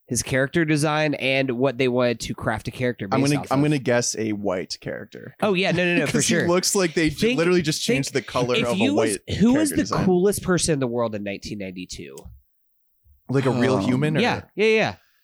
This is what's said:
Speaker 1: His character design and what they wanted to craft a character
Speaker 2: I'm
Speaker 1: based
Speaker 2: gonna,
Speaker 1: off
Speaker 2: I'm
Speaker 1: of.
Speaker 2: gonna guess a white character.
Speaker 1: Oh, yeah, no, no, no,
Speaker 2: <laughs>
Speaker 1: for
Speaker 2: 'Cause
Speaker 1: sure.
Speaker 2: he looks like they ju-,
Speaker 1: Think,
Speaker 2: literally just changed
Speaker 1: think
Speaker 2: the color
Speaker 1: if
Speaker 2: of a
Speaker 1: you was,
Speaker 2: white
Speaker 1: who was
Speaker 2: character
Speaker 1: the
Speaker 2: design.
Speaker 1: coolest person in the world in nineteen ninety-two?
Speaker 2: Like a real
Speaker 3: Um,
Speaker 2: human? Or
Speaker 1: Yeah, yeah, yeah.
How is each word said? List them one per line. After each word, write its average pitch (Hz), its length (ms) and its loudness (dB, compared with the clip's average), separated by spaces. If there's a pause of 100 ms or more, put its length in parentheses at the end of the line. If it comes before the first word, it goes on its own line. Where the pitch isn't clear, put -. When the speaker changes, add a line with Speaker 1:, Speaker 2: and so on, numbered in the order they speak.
Speaker 1:
His 120 180 -2
character 139 400 0
design 151 500 2
and 135 380 0
what 123 260 0
they 131 80 2
wanted 123 340 2
to - 140 -6
craft 110 320 -4
a 123 60 -6
character 123 400 -4
Speaker 2:
I'm 135 80 2
Speaker 1:
based 139 120 2
Speaker 2:
gonna, 143 120 0
Speaker 1:
off - 80 -6
Speaker 2:
I'm 135 80 4
Speaker 1:
of. 143 40 4
Speaker 2:
gonna 151 140 2
guess 120 400 0
a 110 140 -2
white 95 480 -4
character. - 600 -12
Speaker 1:
Oh, 208 140 0
yeah, 180 160 0
no, 175 140 2
no, 175 160 2
no, 151 60 2
Speaker 2:
<laughs> - 0 -
Speaker 1:
for - 80 -2
Speaker 2:
'Cause 143 100 2
Speaker 1:
sure. 165 180 2
Speaker 2:
he 123 60 0
looks 180 260 2
like 180 200 0
they 160 160 2
ju-, 180 180 0
Speaker 1:
Think, 247 100 2
Speaker 2:
literally 175 240 4
just 156 200 -2
changed 233 300 0
Speaker 1:
think 123 140 -2
Speaker 2:
the - 60 -12
color 123 240 0
Speaker 1:
if - 100 0
Speaker 2:
of 120 80 0
a - 20 0
Speaker 1:
you - 180 2
was, 214 240 0 (100)
Speaker 2:
white - 100 -4
Speaker 1:
who 233 160 6
was 302 160 2
Speaker 2:
character - 60 -6
Speaker 1:
the - 60 2
Speaker 2:
design. 196 220 -2
Speaker 1:
coolest 185 380 2
person 170 320 0
in 139 60 -2
the 131 80 0
world 117 260 -2
in 104 80 -8
nineteen 101 360 -8
ninety-two? 90 580 -12 (1120)
Speaker 2:
Like 135 180 0
a 131 60 4
real 127 240 2
Speaker 3:
Um, - 80 0
Speaker 2:
human? 139 320 0
Or - 40 2
Speaker 1:
Yeah, 180 220 0 (140)
yeah, 202 100 2
yeah. 208 280 2 (300)